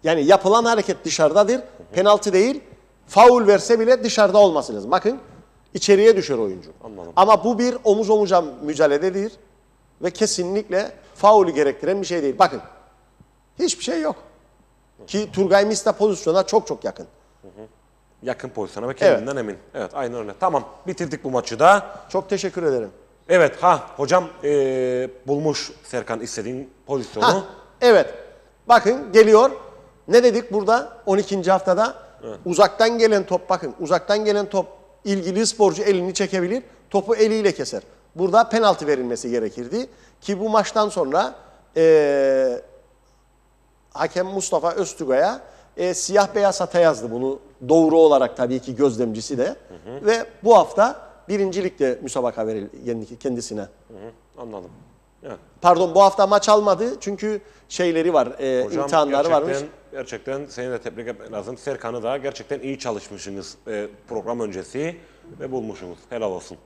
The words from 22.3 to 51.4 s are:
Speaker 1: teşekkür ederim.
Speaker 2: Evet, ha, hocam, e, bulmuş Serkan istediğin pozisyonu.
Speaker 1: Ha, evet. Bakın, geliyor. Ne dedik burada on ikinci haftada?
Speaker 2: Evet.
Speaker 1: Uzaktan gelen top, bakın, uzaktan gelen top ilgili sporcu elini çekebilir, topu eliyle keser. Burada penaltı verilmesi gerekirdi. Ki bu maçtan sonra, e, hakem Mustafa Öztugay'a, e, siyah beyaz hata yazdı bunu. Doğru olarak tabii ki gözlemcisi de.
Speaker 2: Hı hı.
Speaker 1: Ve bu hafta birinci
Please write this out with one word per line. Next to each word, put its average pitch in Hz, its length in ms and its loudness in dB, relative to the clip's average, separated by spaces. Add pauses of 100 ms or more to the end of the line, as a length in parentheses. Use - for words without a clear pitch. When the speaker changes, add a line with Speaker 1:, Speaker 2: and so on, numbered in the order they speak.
Speaker 1:
teşekkür 185 320 -6
ederim. 123 280 -2 (380)
Speaker 2:
Evet, 165 340 2
ha, 170 180 4 (160)
hocam, 165 280 0 (200)
e, 143 60 -2 (760)
bulmuş 143 460 -4 (120)
Serkan 113 360 -8
istediğin 123 500 -10 (160)
pozisyonu. 120 400 -4
Speaker 1:
Ha, 185 160 2 (380)
evet. 214 340 4 (540)
Bakın, 233 440 2
geliyor. 220 380 8 (580)
Ne 233 140 6
dedik 233 300 2
burada 214 400 0 (140)
on 196 120 2
ikinci 190 320 -2
haftada? 190 440 0 (320)
Speaker 2:
Evet. 107 180 -14
Speaker 1:
Uzaktan 208 540 2
gelen 214 280 2
top, 180 240 -6
bakın, 170 300 -4
uzaktan 180 440 -2
gelen 208 220 -2
top 196 200 -4 (380)
ilgili 196 420 -2
sporcu 190 360 0
elini 185 320 0
çekebilir, 190 480 -4 (280)
topu 202 260 -2
eliyle 214 360 2
keser. 117 300 -8 (320)
Burada 190 340 2
penaltı 208 380 0
verilmesi 127 440 -2
gerekirdi. 120 560 -6 (340)
Ki 196 200 -6
bu 220 80 -4
maçtan 214 400 0
sonra, 170 460 -4 (420)
e, 139 840 2 (1300)
hakem 170 320 -4
Mustafa 175 460 -4
Öztugay'a, 165 680 -2 (360)
e, 180 180 -2
siyah 196 400 0
beyaz 196 260 0
hata 175 200 0
yazdı 120 300 2
bunu. 131 280 -4 (300)
Doğru 160 300 6
olarak 139 380 4
tabii 127 240 -4
ki 123 160 -12
gözlemcisi 117 600 -2
de. 127 60 -2
Speaker 2:
Hı 196 60 -4
hı. 107 560 -12
Speaker 1:
Ve 226 200 0 (180)
bu 226 120 6
hafta 208 520 0 (200)
birinci 190 360 -4